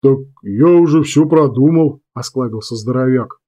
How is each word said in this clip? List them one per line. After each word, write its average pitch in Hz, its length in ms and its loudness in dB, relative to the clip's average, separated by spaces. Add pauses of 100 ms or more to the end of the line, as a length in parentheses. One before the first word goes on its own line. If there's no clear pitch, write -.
«Так 135 160 2 (240)
я 107 260 0
уже 165 360 4
все 151 220 0
продумал», 151 760 0 (100)
осклабился 120 640 -8
здоровяк. 127 720 -4